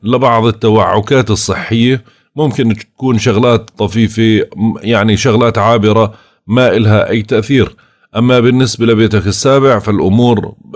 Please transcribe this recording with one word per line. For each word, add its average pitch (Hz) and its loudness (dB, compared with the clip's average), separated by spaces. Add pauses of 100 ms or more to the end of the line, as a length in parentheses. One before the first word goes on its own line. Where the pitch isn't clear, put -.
لبعض 117 0
التوعكات 107 0
الصحية، 117 -2 (320)
ممكن 131 -2
تكون 127 -4
شغلات 117 0
طفيفة، 110 0 (100)
م-، 110 -2
يعني 107 0
شغلات 117 0
عابرة 110 2 (320)
ما 117 2
إلها 107 2
أي 107 -2
تأثير. 117 -2 (400)
أما 123 2
بالنسبة 123 0
لبيتك 107 0
السابع 135 2
فالأمور 104 0 (220)